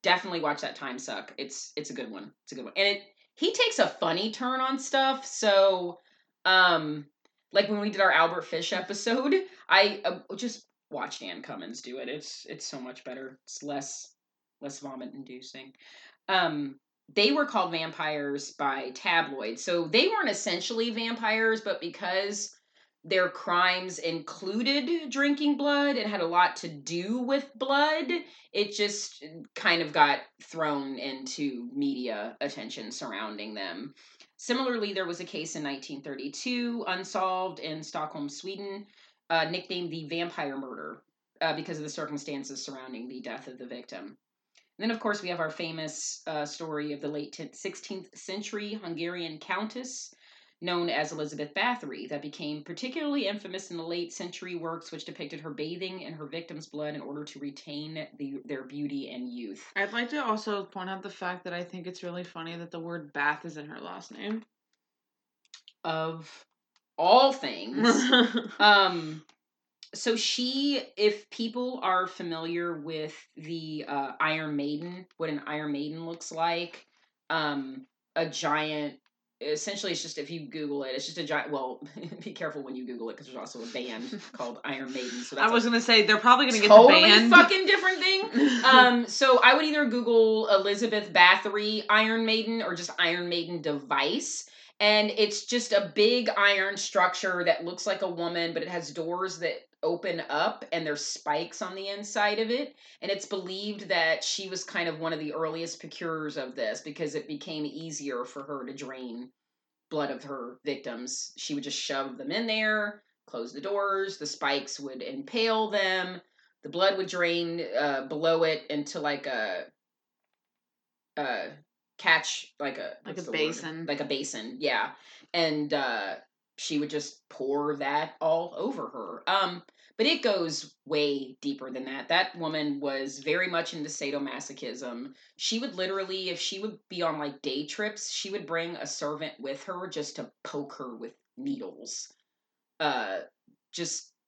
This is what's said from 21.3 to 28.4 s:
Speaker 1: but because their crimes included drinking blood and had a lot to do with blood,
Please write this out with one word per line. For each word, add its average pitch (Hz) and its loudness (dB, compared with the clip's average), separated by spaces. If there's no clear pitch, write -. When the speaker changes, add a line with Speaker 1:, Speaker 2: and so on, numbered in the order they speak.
Speaker 1:
but 202 -2
because 190 -4
their 180 2
crimes 180 0
included 247 -2
drinking 285 2
blood 285 2
and 214 -2
had 202 -2
a 165 0
lot 175 4
to 180 -10
do 170 -4
with 269 0
blood, 277 2